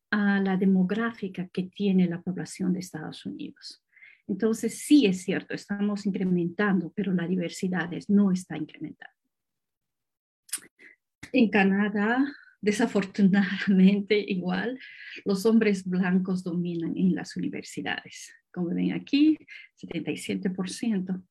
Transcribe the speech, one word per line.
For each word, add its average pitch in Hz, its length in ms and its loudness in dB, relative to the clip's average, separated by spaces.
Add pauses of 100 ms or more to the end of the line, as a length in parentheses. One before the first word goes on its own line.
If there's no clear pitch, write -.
a 202 300 2
la 190 160 2
demográfica 190 920 0
que 185 140 -4
tiene 185 440 2
la 170 140 -4
población 180 500 -4
de 180 80 -2
Estados - 460 -12
Unidos. - 580 -14 (420)
Entonces, 226 540 -2
sí 294 260 6
es 185 180 2
cierto, 156 300 -4
estamos 202 520 -4
incrementando, 185 880 0
pero 196 180 -2
la 170 140 0
diversidad 175 680 -4
es, - 160 -6
no 202 220 6
está 180 240 -4
incrementando. - 580 -12 (2250)
En 233 200 4
Canadá, 208 760 2 (340)
desafortunadamente, 196 1600 2
igual, 190 600 -4 (460)
los 196 200 0
hombres 220 400 4
blancos 185 580 0
dominan 170 540 -4
en 180 160 4
las - 220 -8
universidades. - 960 -8 (180)
Como 180 180 -4
ven 180 240 -2
aquí, 294 440 2 (380)
setenta 175 340 -10
y 147 80 -4
siete 190 320 -4
por 185 220 -6
ciento, 185 600 -4